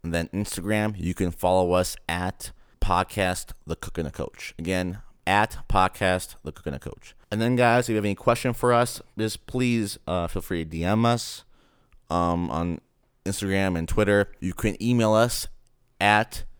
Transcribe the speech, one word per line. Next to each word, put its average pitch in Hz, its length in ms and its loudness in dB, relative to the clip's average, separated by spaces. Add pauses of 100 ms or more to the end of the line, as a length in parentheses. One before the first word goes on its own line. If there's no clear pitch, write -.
And 82 120 -4
then 85 140 -2
Instagram, 104 680 -2
you 85 160 -2
can 90 160 0
follow 90 420 2
us 90 240 2 (120)
at 90 420 -4 (300)
Podcast 92 720 0 (140)
The 82 100 -4
Cook - 220 -10
and 80 80 -4
the - 60 -6
Coach. - 460 -10
Again, 90 420 -4 (260)
at 104 320 2 (100)
Podcast 92 760 2
The 76 100 -8
Cook - 140 -14
and 69 80 -6
the - 60 -10
Coach. - 340 -14 (160)
And 107 100 -2
then, 123 160 2
guys, 120 280 6
if 120 60 -4
you 110 60 2
have 104 80 0
any 101 100 0
question 120 400 0
for 123 180 2
us, 120 300 2 (160)
just 110 280 -4
please, 120 600 0
uh, 85 220 -2
feel 90 140 -4
free 85 220 -4
to 80 60 -10
D 82 140 -4
M 107 200 2
us, 117 400 -2 (640)
um, 87 420 0
on 85 300 -4 (460)
Instagram 95 500 0
and 82 100 -2
Twitter. 101 440 2 (100)
You 90 140 -4
can - 280 -2
email 113 300 4
us 117 360 2 (520)
at 107 440 2 (160)